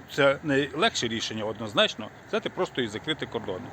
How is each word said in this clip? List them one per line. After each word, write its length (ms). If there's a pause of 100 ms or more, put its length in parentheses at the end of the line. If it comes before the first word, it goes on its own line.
(120)
це 320
найлегше 640
рішення 360
однозначно, 640 (200)
взяти 220
просто 320
і 60
закрити 380
кордони. 480